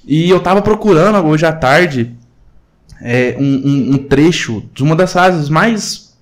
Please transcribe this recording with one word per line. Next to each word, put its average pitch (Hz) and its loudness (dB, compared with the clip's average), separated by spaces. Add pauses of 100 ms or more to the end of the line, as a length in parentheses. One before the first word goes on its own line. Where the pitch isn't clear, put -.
E 160 0
eu 180 4
tava 185 0
procurando 208 2
hoje 156 2
à 156 0
tarde, 139 0 (880)
é, 123 -2
um, 139 0
um, 139 0
um 139 2
trecho 139 0 (100)
de 127 -6
uma 156 2
das 180 0
frases 180 2
mais 202 -2 (120)